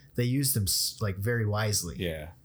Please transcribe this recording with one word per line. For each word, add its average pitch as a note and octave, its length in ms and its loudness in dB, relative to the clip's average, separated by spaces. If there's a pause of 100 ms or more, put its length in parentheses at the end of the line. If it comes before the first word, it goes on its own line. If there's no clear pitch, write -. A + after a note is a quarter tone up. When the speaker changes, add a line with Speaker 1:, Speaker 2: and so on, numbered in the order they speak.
(160)
Speaker 1:
They A#2+ 100 2
used C3+ 300 2
them G#2 80 2
s-, - 380 0
like, G2 160 0
very A2+ 280 0
wisely. G#2 540 0
Speaker 2:
Yeah. D#2 300 -4 (160)